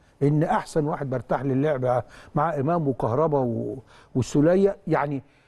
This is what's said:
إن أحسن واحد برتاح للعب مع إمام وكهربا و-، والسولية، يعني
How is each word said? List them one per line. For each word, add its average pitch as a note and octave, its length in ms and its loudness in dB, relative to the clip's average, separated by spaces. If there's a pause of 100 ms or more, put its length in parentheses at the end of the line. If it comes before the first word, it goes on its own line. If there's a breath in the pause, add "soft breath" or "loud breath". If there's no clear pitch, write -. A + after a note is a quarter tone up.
(240 soft breath)
إن D3 200 4
أحسن E3+ 420 0
واحد D3 240 -6
برتاح C3 320 -4
للعب C3 640 0 (320 loud breath)
مع D3+ 200 0
إمام D3+ 320 0
وكهربا C#3 520 0
و-، A#2 380 -4 (380 soft breath)
والسولية، F3+ 640 2 (100)
يعني C#3+ 360 -2 (240 soft breath)